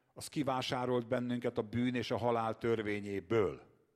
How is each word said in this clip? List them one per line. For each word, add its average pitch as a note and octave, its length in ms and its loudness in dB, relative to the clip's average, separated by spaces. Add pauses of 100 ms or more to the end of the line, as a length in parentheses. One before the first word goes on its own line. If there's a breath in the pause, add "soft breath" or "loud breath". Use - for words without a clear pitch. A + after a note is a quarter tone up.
(140)
az - 140 -12
kivásárolt B2+ 800 0
bennünket B2 500 -2
a A#2+ 40 2
bűn A#2+ 340 0
és A#2 160 -2
a A#2+ 60 2
halál A2+ 400 0
törvényéből. G#2 1160 0 (220)